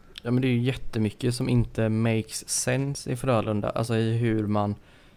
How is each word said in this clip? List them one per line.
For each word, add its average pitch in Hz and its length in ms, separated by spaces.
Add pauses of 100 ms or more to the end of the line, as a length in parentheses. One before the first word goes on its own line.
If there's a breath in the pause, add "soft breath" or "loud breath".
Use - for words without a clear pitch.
(240 soft breath)
Ja, 120 80
men 123 100
det 131 60
är 127 40
ju 120 100
jättemycket 120 720
som 131 140
inte 113 400
makes 110 600
sense 131 640
i 131 40
Frölunda, 110 540
alltså 113 260
i 113 220
hur 110 300
man 104 280 (420 soft breath)